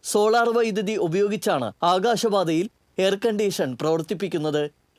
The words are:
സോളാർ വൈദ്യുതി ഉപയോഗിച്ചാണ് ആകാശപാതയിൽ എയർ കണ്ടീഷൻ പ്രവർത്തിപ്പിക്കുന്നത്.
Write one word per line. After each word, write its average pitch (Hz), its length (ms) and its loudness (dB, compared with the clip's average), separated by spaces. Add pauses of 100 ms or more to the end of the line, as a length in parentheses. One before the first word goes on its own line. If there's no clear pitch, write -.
(120)
സോളാർ 220 460 4
വൈദ്യുതി 220 380 0 (120)
ഉപയോഗിച്ചാണ് 196 600 0 (260)
ആകാശപാതയിൽ 190 720 0 (360)
എയർ 196 200 2
കണ്ടീഷൻ 202 480 0 (100)
പ്രവർത്തിപ്പിക്കുന്നത്. 156 840 -2 (360)